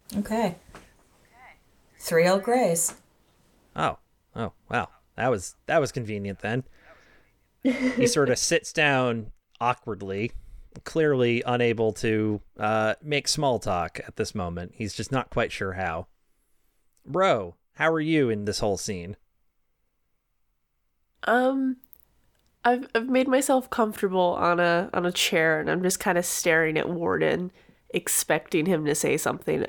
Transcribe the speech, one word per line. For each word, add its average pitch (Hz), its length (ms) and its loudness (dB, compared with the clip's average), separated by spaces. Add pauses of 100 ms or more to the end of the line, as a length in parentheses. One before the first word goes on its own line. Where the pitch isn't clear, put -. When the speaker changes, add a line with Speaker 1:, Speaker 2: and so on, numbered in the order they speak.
(160)
Speaker 1:
Okay. 208 400 -2 (1400)
Three 165 260 2
Earl 190 140 4
Greys. 214 540 0 (840)
Speaker 2:
Oh, 156 220 -2 (360)
oh, 113 200 -6 (160)
wow. 110 180 -2 (300)
That 117 120 0
was, 104 260 -4 (100)
that 139 160 2
was 127 100 -2
convenient 104 480 -6
then. 117 240 -2 (1000)
He 254 440 2
sort 143 220 2
of 123 100 2
Speaker 3:
<laughs> - 0 -
Speaker 2:
sits - 320 0
down 127 600 0 (280)
awkwardly, 104 720 -4 (540)
clearly 127 600 2
unable 117 480 2
to, 107 460 0 (180)
uh, 110 440 0
make 147 260 -4
small 135 320 0
talk 87 480 -4
at - 80 -18
this - 180 -4
moment. 87 420 -6
He's 107 180 -8
just - 180 -8
not 127 200 -4
quite 117 200 -2
sure 95 220 -6
how. 85 340 -6 (960)
Ro, 139 520 0 (180)
how 156 180 0
are 160 80 0
you 151 300 2
in 104 160 -2
this 101 140 -2
whole 101 180 0
scene? 95 400 -8 (2000)
Speaker 3:
Um, 262 540 0 (880)
I've, 247 300 2
I've 233 140 -2
made 262 180 4
myself 262 420 2
comfortable 190 720 0
on 170 220 2
a, 170 320 2
on 175 120 0
a 175 60 0
chair, 160 480 2
and 151 100 -2
I'm 175 140 0
just 185 160 0
kinda 180 240 0
staring 160 540 2
at - 120 0
Warden, 170 600 0 (380)
expecting - 800 0
him 156 180 2
to 147 100 2
say 143 220 0
something - 520 -2